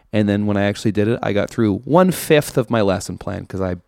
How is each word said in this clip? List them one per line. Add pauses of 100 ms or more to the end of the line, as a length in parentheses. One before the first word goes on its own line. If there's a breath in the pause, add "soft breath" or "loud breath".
(120)
And
then
when
I
actually
did
it,
I
got
through
one-fifth
of
my
lesson
plan
'cause
I (120)